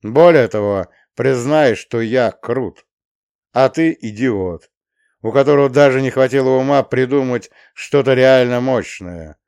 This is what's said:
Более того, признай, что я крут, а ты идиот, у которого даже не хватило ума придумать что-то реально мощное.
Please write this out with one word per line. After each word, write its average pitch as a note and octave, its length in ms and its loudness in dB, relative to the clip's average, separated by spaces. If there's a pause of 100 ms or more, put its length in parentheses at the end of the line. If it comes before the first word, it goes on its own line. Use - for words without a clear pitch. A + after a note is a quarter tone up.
Более C#3+ 460 4
того, G2+ 400 -4 (280)
признай, C3 600 0
что - 260 -8
я A#2 300 -2
крут, A#2+ 540 -8 (680)
а C3 180 2
ты D#3+ 300 -2
идиот, G#2 720 -6 (560)
у A2 60 -4
которого C#3 380 2
даже C3+ 340 2
не B2+ 80 -4
хватило C3 400 0
ума C3+ 320 0
придумать B2+ 680 -2 (240)
что-то C3+ 400 -2
реально B2+ 480 2
мощное. F2 760 -6 (100)